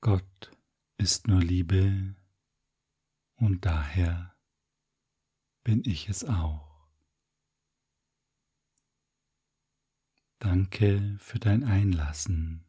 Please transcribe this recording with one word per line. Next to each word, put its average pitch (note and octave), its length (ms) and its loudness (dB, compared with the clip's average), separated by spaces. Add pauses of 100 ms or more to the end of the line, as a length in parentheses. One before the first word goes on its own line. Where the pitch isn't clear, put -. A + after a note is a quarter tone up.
Gott - 500 -2 (400)
ist - 300 -2
nur F#2+ 140 6
Liebe F#2+ 720 0 (1200)
und G2 300 0
daher E2+ 720 -2 (1300)
bin A2 180 2
ich F#2 240 -4
es G2 160 -6
auch. D#2 640 -6 (3500)
Danke G2+ 800 0
für - 200 -8
dein A2+ 260 2
Einlassen. E2 1040 -2